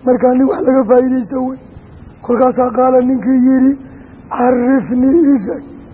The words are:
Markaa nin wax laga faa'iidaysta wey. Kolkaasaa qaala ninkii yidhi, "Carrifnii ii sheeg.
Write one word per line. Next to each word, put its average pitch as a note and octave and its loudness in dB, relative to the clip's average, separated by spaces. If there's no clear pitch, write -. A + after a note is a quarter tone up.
Markaa B3+ 0
nin C4 0
wax - -4
laga C4 0
faa'iidaysta B3+ 0
wey. C4 -8
Kolkaasaa B3 0
qaala B3+ 2
ninkii B3+ 0
yidhi, C4 2
"Carrifnii B3+ 0
ii C#4 2
sheeg. F#3 -10